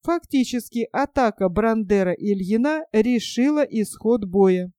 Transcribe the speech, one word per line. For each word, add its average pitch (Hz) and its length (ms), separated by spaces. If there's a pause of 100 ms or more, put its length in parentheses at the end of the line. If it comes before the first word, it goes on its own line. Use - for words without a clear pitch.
Фактически 247 880
атака 233 560
брандера 202 640
Ильина 220 800
решила 247 680
исход 220 640
боя. 185 540